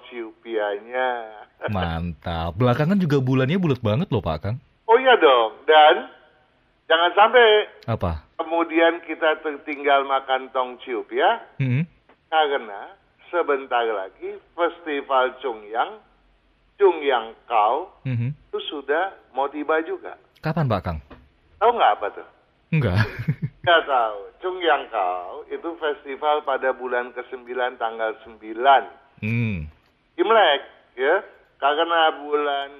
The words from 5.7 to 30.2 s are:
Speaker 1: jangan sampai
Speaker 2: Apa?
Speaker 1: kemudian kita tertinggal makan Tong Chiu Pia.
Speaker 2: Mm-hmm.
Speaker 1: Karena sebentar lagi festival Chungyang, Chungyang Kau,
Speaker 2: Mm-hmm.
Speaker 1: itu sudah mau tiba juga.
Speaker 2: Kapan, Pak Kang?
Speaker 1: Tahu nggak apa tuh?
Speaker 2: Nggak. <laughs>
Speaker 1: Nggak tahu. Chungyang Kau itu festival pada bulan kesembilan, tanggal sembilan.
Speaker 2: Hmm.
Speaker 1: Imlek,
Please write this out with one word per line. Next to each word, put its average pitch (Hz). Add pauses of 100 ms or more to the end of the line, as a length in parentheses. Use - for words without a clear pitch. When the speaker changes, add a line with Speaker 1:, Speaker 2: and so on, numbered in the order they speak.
Speaker 1:
jangan 170
sampai 226 (380)
Speaker 2:
Apa? 95
Speaker 1:
kemudian 165
kita 156
tertinggal 143
makan 135
Tong 127
Chiu 113
Pia. 175 (180)
Speaker 2:
Mm-hmm. 131 (440)
Speaker 1:
Karena 139 (340)
sebentar 135
lagi 113 (160)
festival 139
Chungyang, 123 (720)
Chungyang 139 (140)
Kau, 120 (160)
Speaker 2:
Mm-hmm. 123 (140)
Speaker 1:
itu -
sudah 151 (160)
mau 135
tiba 147
juga. 165 (220)
Speaker 2:
Kapan, 156
Pak 107
Kang? 82 (560)
Speaker 1:
Tahu 226
nggak 151
apa 104
tuh? - (460)
Speaker 2:
Nggak. 113 (340)
<laughs> -
Speaker 1:
Nggak 170
tahu. 113 (220)
Chungyang 165
Kau 95
itu 139
festival 147
pada 131
bulan 123
kesembilan, 123
tanggal 113
sembilan. 117 (360)
Speaker 2:
Hmm. 107 (480)
Speaker 1:
Imlek, 175 (340)